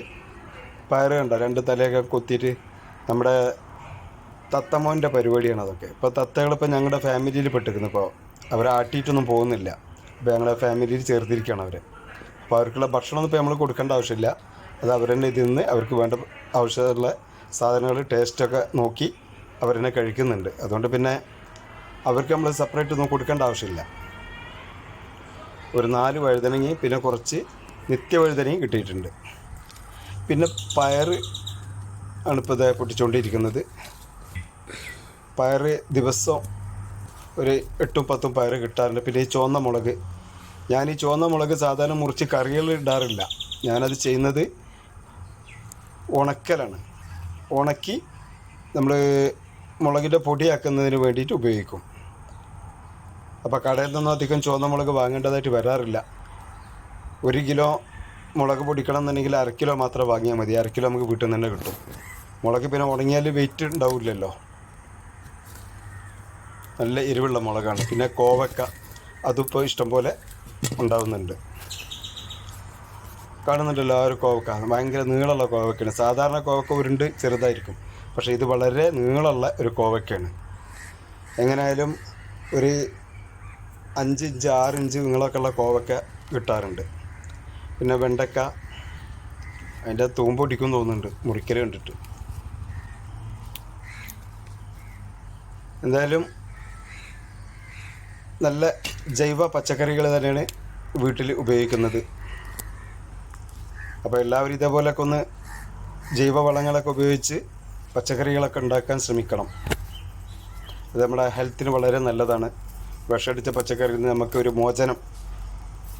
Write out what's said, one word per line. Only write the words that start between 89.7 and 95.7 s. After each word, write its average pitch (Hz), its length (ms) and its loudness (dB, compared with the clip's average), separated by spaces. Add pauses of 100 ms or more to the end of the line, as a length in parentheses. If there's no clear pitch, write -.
അതിൻ്റെ 113 240 0 (100)
തൂമ്പ് 123 280 4
ഒടിക്കും 131 300 0
തോന്നുന്നുണ്ട് 113 340 0 (180)
മുറിക്കൽ 113 340 0
കണ്ടിട്ട്. 110 320 -4 (4000)